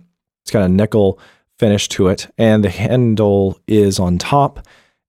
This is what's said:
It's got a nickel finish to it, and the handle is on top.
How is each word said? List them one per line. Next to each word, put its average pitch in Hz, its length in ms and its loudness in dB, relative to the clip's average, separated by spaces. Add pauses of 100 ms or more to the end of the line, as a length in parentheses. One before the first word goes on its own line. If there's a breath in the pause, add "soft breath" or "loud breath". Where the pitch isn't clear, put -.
(440)
It's - 80 -10
got 110 100 0
a 92 60 0
nickel 98 500 0 (400 soft breath)
finish 104 300 0
to - 180 -2
it, - 220 -2 (100)
and 110 240 2
the 98 80 0
handle 104 960 0
is 104 320 2
on 90 200 -2
top. - 460 -2 (440 soft breath)